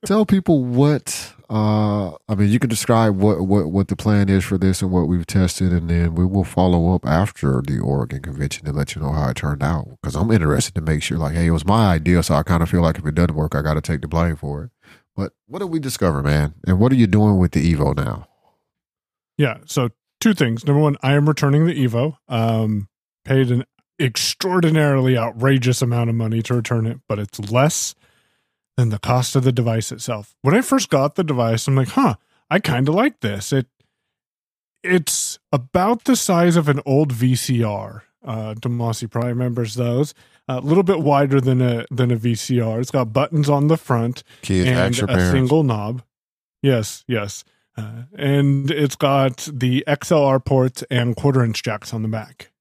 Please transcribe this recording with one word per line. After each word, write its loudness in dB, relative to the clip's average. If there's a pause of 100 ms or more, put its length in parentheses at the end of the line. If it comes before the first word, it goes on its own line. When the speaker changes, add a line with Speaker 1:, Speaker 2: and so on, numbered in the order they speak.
Speaker 1:
Tell 2
people 2
what, 0 (160)
uh, 0 (180)
I 0
mean, 2
you 2
can 0
describe 2
what, 2
what, 2
what 0
the -2
plan 2
is 2
for -2
this 0
and -2
what 2
we've 0
tested, 0
and 0
then 0
we 2
will 0
follow 2
up -2
after 0
the -4
Oregon -4
Convention -8
to -6
let -4
you -10
know -4
how -2
it -6
turned -4
out. -4 (140)
'Cause -6
I'm 0
interested 0
to -4
make -2
sure, -6
like, -4
hey, 0
it 2
was 0
my 4
idea, 2
so 0
I 2
kinda 0
feel 0
like 0
if -8
it -4
doesn't 0
work, -4
I -2
gotta -2
take -6
the -10
blame -2
for -10
it. -16 (460)
But -8 (140)
what -12
did -6
we -4
discover, -2
man? 0 (140)
And 2
what 4
are 4
you 4
doing 4
with 2
the 2
Evo 0
now? -6 (1080)
Speaker 2:
Yeah, 0
so -2 (280)
two 4
things. 0
Number 4
one, 2
I 4
am 4
returning 2
the 0
Evo. -2 (100)
Um, -2 (360)
paid 2
an 0 (360)
extraordinarily 2
outrageous 0
amount 0
of 0
money -2
to -4
return -2
it, -6 (100)
but -4
it's -10
less 0 (800)
than 2
the -2
cost 0
of 2
the 4
device -2
itself. -10
When 4
I 4
first 0
got 2
the -2
device, 0
I'm 2
like, 2
"Huh, 0 (340)
I 2
kinda 0
like 0
this." -6
It, 0 (1160)
it's -2 (140)
about -2
the 2
size 2
of 0
an 2
old 2
V 0
C -2
R. -6 (200)
Uh, -8
Demasi -6
probably -4
remembers -4
those. -2 (340)
A -4
little 2
bit 0
wider 4
than 2
a, 0
than 0
a 2
V 0
C -2
R. -2
It's -6
got -2
buttons 0
on 2
the 4
front -2 (160)
Speaker 1:
Kids, 0
Speaker 2:
and 2
Speaker 1:
ask 0
your -2
Speaker 2:
a 0
Speaker 1:
parents. 4
Speaker 2:
single 4
knob. -2 (580)
Yes, 0
yes. -6 (320)
Uh, -14 (120)
and 2
it's -2
got 0
the -2
X -2
L 4
R 2
ports 0
and 0
quarter 2
inch -4
jacks -8
on -6
the -4
back. -12 (120)